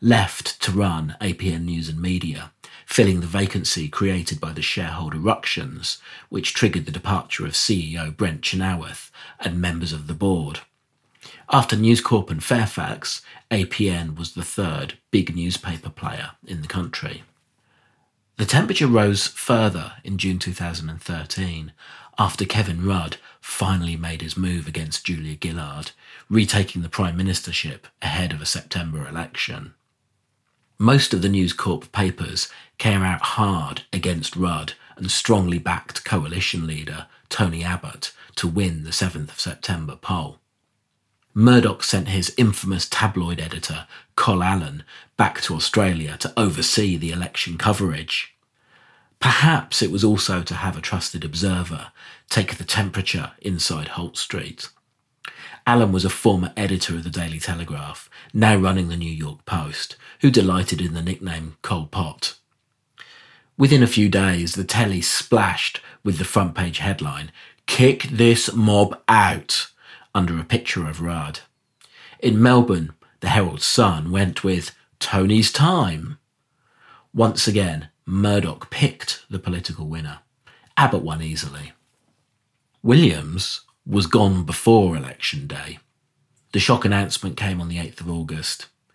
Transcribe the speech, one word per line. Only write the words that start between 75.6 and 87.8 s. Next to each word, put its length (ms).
Once 340
again, 440
Murdoch 640
picked 580
the 100
political 480
winner. 340
Abbott 240
won 180
easily. 520
Williams 800
was 200
gone 380
before 500
Election 520
Day. 320
The 80
shock 240
announcement 540
came 200
on 100
the 100
eighth 240